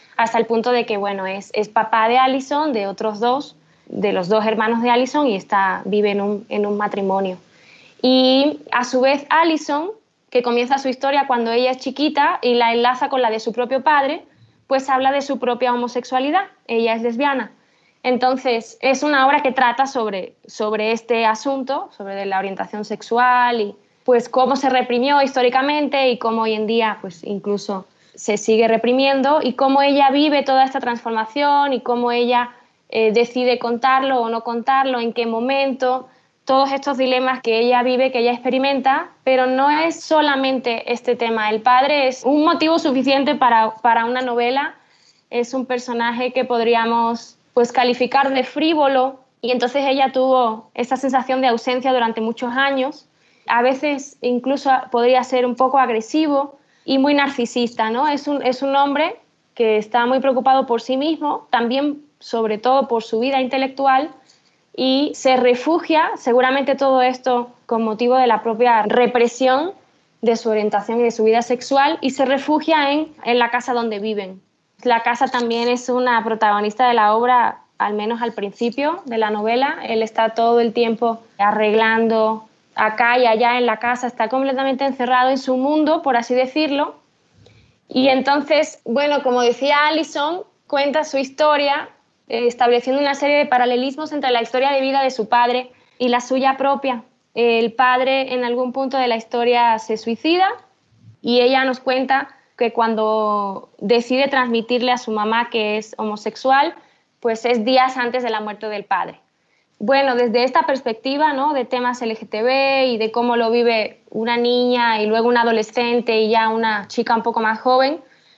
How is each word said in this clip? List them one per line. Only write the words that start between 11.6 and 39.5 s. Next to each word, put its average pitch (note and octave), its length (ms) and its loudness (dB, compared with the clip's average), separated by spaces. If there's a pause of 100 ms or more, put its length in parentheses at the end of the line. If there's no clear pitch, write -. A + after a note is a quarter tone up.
es B3+ 80 -6
chiquita D4 600 -2
y B3 120 2
la A#3 180 2
enlaza B3 380 0
con C4 120 0
la A3+ 100 0
de A3 100 -4
su A3+ 100 -6
propio B3 320 -4
padre, D4 400 0 (440)
pues C4+ 220 -2
habla C4 220 2
de C#4 100 0
su C#4 180 -4
propia B3 340 0
homosexualidad, C4 720 -2 (220)
ella A3+ 260 0
es A3+ 80 -4
lesbiana. A#3+ 500 -2 (520)
Entonces, B3+ 800 0
es C4+ 200 0
una C#4+ 240 2
obra C#4+ 160 4
que C4+ 100 0
trata B3+ 360 2
sobre, G#3+ 460 -6 (120)
sobre G#3+ 460 -2
este A3+ 340 0
asunto, C4+ 720 -2
sobre G3 160 -10
de G3 140 -6
la F#3+ 100 -2
orientación G3 480 -6
sexual A#3+ 760 0
y, G3+ 160 -6 (280)
pues, A#3+ 260 2
cómo B3+ 260 2
se C4+ 140 -2
reprimió B3+ 540 2
históricamente C4+ 840 0
y A#3 100 -2
cómo A3+ 240 -2
hoy A3 100 -2
en G#3+ 140 -4
día, A3 340 0
pues, F#3 220 -14
incluso G3+ 640 -6 (260)
se - 240 -4
sigue A3 300 2
reprimiendo C4 760 2
y B3 120 -2
cómo C4+ 280 2
ella C#4 300 4
vive C#4+ 320 2
toda C4 220 2
esta C4+ 140 -4
transformación B3 960 -2
y B3 80 -2
cómo A#3+ 300 -2
ella, A#3+ 400 0 (380)
eh, A3 220 2
decide A#3+ 460 0
contarlo C4 640 0
o A3+ 80 -2
no A3+ 120 -4
contarlo, B3 580 -2
en A#3 120 -2
qué A#3 140 -4
momento, B3+ 840 -2 (380)
todos C4+ 260 2
estos C4+ 280 -4
dilemas B3+ 420 0
que A3+ 160 0
ella A#3+ 240 2
vive, B3+ 300 0
que B3+ 80 -2
ella A#3+ 140 2
experimenta, C4+ 760 0 (140)
pero B3+ 240 2
no C4+ 240 2